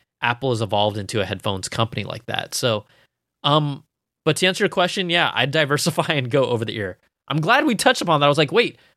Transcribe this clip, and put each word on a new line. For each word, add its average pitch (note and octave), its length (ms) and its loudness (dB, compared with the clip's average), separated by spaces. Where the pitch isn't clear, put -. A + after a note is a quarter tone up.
Apple A#2+ 280 0
has A2+ 120 0
evolved G#2 340 2
into G2+ 240 -4
a F#2+ 40 0
headphones F#2+ 440 -6
company A2+ 360 -2
like - 220 -12
that. - 280 -10
So, A2 320 -2
um, D3 420 0
but D#3 120 2
to F#3 100 0
answer F#3+ 180 0
your F3+ 60 2
question, F3+ 400 -2
yeah, E3+ 240 2
I'd C3+ 160 0
diversify D3+ 560 0
<laughs> - 80 -10
and B2+ 160 -2
go C3 160 2
over A#2 180 -2
the G#2+ 120 -8
ear. F#2+ 220 -6
I'm D3 120 -2
glad B3 240 2
we C4 100 2
touched B3+ 280 2
upon D#3 180 2
that. C#3+ 60 4
I - 20 6
was D3 100 4
like, D#3 140 2
"Wait, G#3+ 260 2